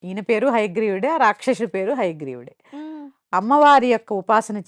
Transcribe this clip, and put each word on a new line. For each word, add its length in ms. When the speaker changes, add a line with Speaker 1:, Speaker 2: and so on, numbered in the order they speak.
Speaker 1:
ఈయన 160
పేరు 280
హయగ్రీవుడే, 600
ఆ 80
రాక్షసుడి 500
పేరు 260
హయగ్రీవుడే. 640
Speaker 2:
హ్మ్. 380
Speaker 1:
అమ్మవారి 540
యొక్క 260
ఉపాసన 540